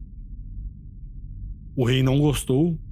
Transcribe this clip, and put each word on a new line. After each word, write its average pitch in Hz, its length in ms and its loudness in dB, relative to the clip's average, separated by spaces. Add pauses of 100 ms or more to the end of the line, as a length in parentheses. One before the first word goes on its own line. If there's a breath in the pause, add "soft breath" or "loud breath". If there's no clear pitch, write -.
(1800)
O 131 80 4
rei 131 180 4
não 131 160 6
gostou 147 580 4 (160)